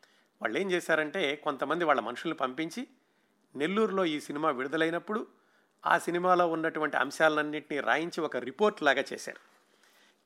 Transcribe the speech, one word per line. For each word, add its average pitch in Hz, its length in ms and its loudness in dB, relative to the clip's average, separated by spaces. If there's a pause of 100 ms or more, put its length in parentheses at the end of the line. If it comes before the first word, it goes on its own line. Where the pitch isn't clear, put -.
(420)
వాళ్ళు 113 180 -2
ఏం 190 120 -2
చేశారంటే 156 640 0
కొంతమంది 147 480 -2
వాళ్ళ 143 180 4
మనుషుల్ని 120 360 -6
పంపించి 160 500 -6 (680)
నెల్లూరులో 190 500 0
ఈ 151 140 -2
సినిమా 151 300 -2
విడుదలైనప్పుడు 160 800 -2 (580)
ఆ 170 120 6
సినిమాలో 175 500 2
ఉన్నటువంటి 160 500 -2
అంశాలన్నింటినీ 151 840 2
రాయించి 151 420 0
ఒక 147 160 -2
రిపోర్ట్ 156 460 0
లాగా 135 200 6 (100)
చేశారు. - 240 -10 (880)